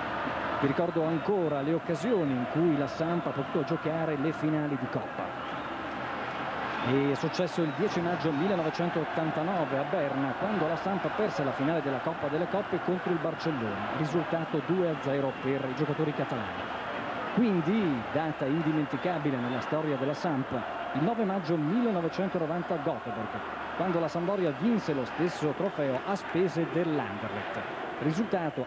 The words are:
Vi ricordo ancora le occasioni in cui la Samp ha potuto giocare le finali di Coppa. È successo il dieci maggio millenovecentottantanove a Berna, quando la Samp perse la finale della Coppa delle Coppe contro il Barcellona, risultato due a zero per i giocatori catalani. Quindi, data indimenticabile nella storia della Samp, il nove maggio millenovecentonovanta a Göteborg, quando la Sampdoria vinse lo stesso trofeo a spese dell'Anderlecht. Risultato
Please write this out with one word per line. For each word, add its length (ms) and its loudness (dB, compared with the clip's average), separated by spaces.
Vi 80 2
ricordo 360 0
ancora 580 2
le 120 0
occasioni 560 0
in 220 0
cui 260 4
la 80 2
Samp 400 0
ha 40 0
potuto 340 0
giocare 520 0
le 140 2
finali 480 0
di 100 -2
Coppa. 360 -4
È 280 4
successo 480 0
il 140 2
dieci 240 0
maggio 300 0
millenovecentottantanove 1500 0
a 120 0
Berna, 480 0
quando 300 2
la 80 0
Samp 400 0
perse 260 0
la 80 2
finale 320 2
della 160 0
Coppa 300 -2
delle 200 0
Coppe 360 0
contro 260 0
il 80 4
Barcellona, 800 -2
risultato 680 0
due 240 4
a 100 0
zero 320 0
per 260 0
i 60 -4
giocatori 400 0
catalani. 560 -4
Quindi, 640 4
data 320 0
indimenticabile 960 0
nella 240 -2
storia 340 0
della 160 0
Samp, 400 0
il 100 2
nove 220 2
maggio 320 2
millenovecentonovanta 1160 0
a 20 2
Göteborg, 640 -4
quando 200 2
la 100 2
Sampdoria 500 2
vinse 340 2
lo 140 0
stesso 500 0
trofeo 480 0
a 100 0
spese 600 2
dell'Anderlecht. 840 -2
Risultato 680 0